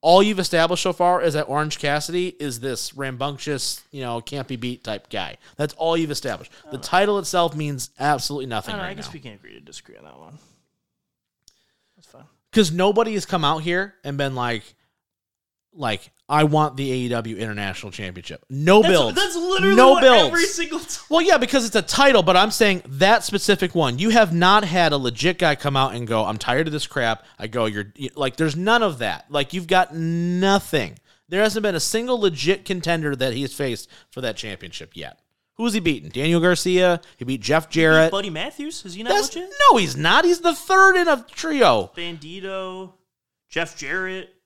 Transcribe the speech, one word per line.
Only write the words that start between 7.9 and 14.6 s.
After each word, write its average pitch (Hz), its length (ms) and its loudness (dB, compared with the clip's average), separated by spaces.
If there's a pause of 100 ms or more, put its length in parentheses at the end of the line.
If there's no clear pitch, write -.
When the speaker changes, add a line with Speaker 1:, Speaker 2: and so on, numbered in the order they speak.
Speaker 1:
absolutely 143 480 -2
Speaker 2:
I 127 40 -10
Speaker 1:
nothing 113 220 -6
Speaker 2:
don't 208 60 -8
know, 190 60 -10
Speaker 1:
right 180 60 -10
Speaker 2:
I 196 40 -12
guess 214 120 -16
Speaker 1:
now. - 80 -16
Speaker 2:
we 151 60 -18
can 127 120 -18
agree 92 220 -20
to 60 60 -20
disagree - 360 -20
on 57 80 -20
that 67 140 -20
one. 82 200 -20 (1600)
That's - 120 -20
fine. - 160 -20 (280)
Speaker 1:
'Cause 202 180 4
nobody 208 440 0
has 196 120 -4
come 170 180 -4
out 156 180 0
here 180 320 -4 (100)
and 139 140 -8
been 139 160 -4
like, 120 400 -6 (1000)